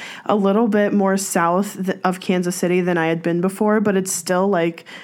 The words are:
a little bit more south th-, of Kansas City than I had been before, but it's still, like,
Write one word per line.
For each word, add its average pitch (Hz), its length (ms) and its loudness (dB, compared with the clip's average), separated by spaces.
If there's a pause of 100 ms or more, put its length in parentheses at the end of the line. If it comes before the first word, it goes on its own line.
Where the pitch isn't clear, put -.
(240)
a - 100 2
little 202 320 2
bit 208 280 2
more 190 220 2
south 185 680 0
th-, 185 160 -4
of 185 160 0
Kansas 180 380 -2
City 180 240 0
than 180 180 0
I 160 80 0
had 165 160 -2
been 175 180 0
before, 208 400 0
but 208 140 0
it's 185 160 0
still, 185 380 0
like, 170 360 0 (200)